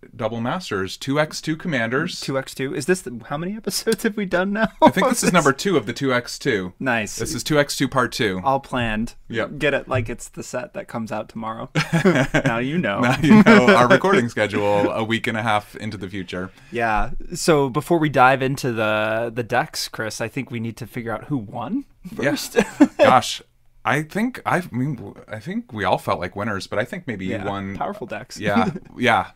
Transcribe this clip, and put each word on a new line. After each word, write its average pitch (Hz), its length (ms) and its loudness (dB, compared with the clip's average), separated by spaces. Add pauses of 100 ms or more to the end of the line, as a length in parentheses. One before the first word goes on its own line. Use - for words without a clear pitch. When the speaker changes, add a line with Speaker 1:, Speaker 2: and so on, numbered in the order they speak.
(160)
Speaker 1:
Double 113 240 -4
Masters, 117 560 -4
two 139 240 -4
X 156 200 -4
two 156 160 -4
commanders. 131 640 -2
Speaker 2:
Two 139 160 -4
X 131 200 -6
two. 135 180 -4
Is 139 120 -6
this 185 160 2
the, 120 260 -12
how 143 100 -6
many 185 180 -6
episodes - 460 -2
have 214 140 -2
we 208 100 -2
done 185 260 0
now? 214 140 0 (160)
Speaker 1:
I 294 80 10
think 240 180 2
this 254 140 0
Speaker 2:
<laughs> - 0 -
Speaker 1:
is 160 100 2
number 160 200 4
two 190 240 0
of 117 100 0
the 113 60 -6
two 135 200 -2
X 120 280 -4
two. 95 400 -2
Speaker 2:
Nice. 117 360 -2
Speaker 1:
This 117 200 -6
is - 80 -6
two 156 120 2
X 143 200 2
two 139 100 0
part 123 240 0
two. 95 320 -2
Speaker 2:
All 135 160 2
planned. 117 560 -2 (140)
Speaker 1:
Yep. 113 300 -6
Speaker 2:
Get 143 160 0
it 127 120 -2
like 120 240 -2
it's - 180 -10
the - 140 -14
set 127 320 -8
that - 140 -10
comes 113 240 -8
out 107 160 -8
tomorrow. 113 460 -10
Speaker 1:
<laughs> 165 60 0 (640)
Speaker 2:
Now 117 140 2
you 135 200 -2
know. 104 220 0
Speaker 1:
Now 123 200 2
you 214 240 10
know 240 320 8
our 123 120 6
Speaker 2:
<laughs> - 20 6
Speaker 1:
recording 139 380 4
schedule 104 600 2
a 113 140 -2
week 110 240 -2
and 113 100 -2
a 107 40 -4
half 107 340 -2
into 110 200 -8
the 98 120 -10
future. 92 420 -8 (220)
Speaker 2:
Yeah. 117 380 0 (240)
So 143 360 2
before 147 280 0
we 156 100 2
dive 131 340 4
into 131 300 -2
the, 110 600 0
the 120 120 -4
decks, 120 440 -2
Chris, - 320 -8
I 117 60 -4
think 113 240 -8
we 120 80 -8
need 113 200 -8
to 117 80 -12
figure 113 260 -8
out 110 140 -8
who 151 120 -4
won 120 460 -6 (340)
Speaker 1:
Yeah. 277 160 0
Speaker 2:
first. - 220 -4 (220)
<laughs> - 200 4
Speaker 1:
Gosh. 131 420 6 (440)
I 135 180 0
think, 214 420 -4
I 156 180 0 (100)
mean, 117 420 -4 (140)
I 110 100 -10
think 196 340 -8
we 104 120 -4
all 107 140 2
felt - 200 -2
like 90 180 -6
winners, 101 300 -4
but 101 140 -4
I 110 40 0
think 185 220 -10
maybe 95 200 -6
you 95 60 -4
Speaker 2:
Yeah, 98 140 -6
Speaker 1:
won. 98 300 -6
Speaker 2:
powerful 156 320 -6
decks. - 300 -12
Speaker 1:
Yeah, 101 320 0 (140)
Speaker 2:
<laughs> - 120 -20
Speaker 1:
yeah. 113 400 2